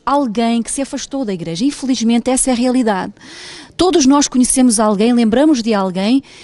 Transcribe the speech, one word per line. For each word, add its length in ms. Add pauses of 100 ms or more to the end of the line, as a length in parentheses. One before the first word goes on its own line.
alguém 560
que 80
se 100
afastou 460
da 80
igreja. 300
Infelizmente, 680
essa 200
é 20
a 40
realidade. 560 (640)
Todos 300
nós 220
conhecemos 520
alguém, 320
lembramos 500
de 120
alguém 480 (220)